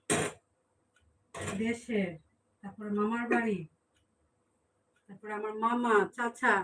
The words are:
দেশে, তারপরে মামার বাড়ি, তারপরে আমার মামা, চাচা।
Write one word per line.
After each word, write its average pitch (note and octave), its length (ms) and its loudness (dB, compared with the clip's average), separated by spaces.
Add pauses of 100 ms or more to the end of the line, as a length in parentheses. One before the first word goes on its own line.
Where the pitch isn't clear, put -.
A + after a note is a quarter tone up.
(1600)
দেশে, A#3 380 -2 (600)
তারপরে G#3 280 -12 (100)
মামার A3+ 340 0
বাড়ি, A3+ 260 0 (1500)
তারপরে G#3 340 -14
আমার G#3+ 140 -6 (120)
মামা, A#3+ 300 2 (200)
চাচা। A#3 480 0